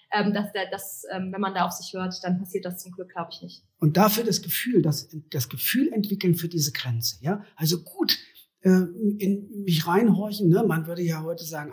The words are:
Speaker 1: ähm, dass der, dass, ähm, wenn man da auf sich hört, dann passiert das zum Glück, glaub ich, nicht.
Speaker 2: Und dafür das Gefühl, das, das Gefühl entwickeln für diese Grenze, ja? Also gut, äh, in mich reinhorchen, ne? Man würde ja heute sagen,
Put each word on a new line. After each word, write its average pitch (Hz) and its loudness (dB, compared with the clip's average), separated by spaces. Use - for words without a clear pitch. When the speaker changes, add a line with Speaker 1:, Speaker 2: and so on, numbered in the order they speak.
Speaker 1:
ähm, 208 2
dass 208 -2
der, 190 -4
dass, - -10
ähm, 190 -6
wenn 190 -6
man 190 -2
da 180 2
auf 180 0
sich - -10
hört, 185 -4
dann 180 0
passiert 190 -6
das 180 -8
zum 180 -16
Glück, 180 -14
glaub 170 -8
ich, - -14
nicht. - -18
Speaker 2:
Und 156 4
dafür 214 6
das 202 0
Gefühl, 208 2
das, 147 -2
das 135 -4
Gefühl - 0
entwickeln 196 0
für 165 -2
diese 156 0
Grenze, 117 -4
ja? 196 -2
Also 160 0
gut, - -2
äh, 190 2
in 202 2
mich 165 2
reinhorchen, 202 4
ne? 220 6
Man 160 0
würde 175 -6
ja 160 -2
heute 170 -6
sagen, 151 -8